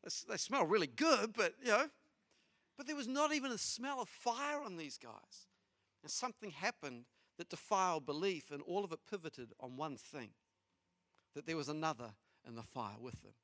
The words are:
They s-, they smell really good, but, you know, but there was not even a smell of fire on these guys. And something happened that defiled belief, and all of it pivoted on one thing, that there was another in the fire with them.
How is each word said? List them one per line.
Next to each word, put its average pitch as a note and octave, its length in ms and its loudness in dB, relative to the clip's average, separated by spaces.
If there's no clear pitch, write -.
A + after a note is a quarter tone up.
They - 60 -14
s-, - 200 -4
they G3+ 80 -2
smell A#3+ 300 2
really E3+ 220 6
good, A3+ 440 6
but, F3+ 300 2
you B3 80 2
know, A#3+ 160 8
but C#4 100 -8
there D4 100 -2
was C4 100 -2
not C#4+ 260 4
even C4+ 200 0
a G#3 60 -2
smell C4 420 -2
of G#3 80 -4
fire C#4+ 560 0
on F#3+ 120 -6
these D3+ 220 -8
guys. - 480 -16
And D3+ 80 -12
something A3 400 -4
happened C#3+ 540 -4
that F3 120 -8
defiled F3+ 540 2
belief, D#3 460 0
and C#3+ 120 -6
all F#3+ 220 0
of E3+ 80 -6
it D#3 160 -8
pivoted D#3 520 -8
on B2+ 160 -8
one C#3+ 200 -4
thing, A#2 340 -10
that C3 120 -8
there E3 100 0
was C#3+ 120 -2
another D3+ 420 -2
in A#2 80 -10
the A#2 60 -8
fire G#2+ 360 -6
with A#2+ 240 -10
them. G2+ 220 -20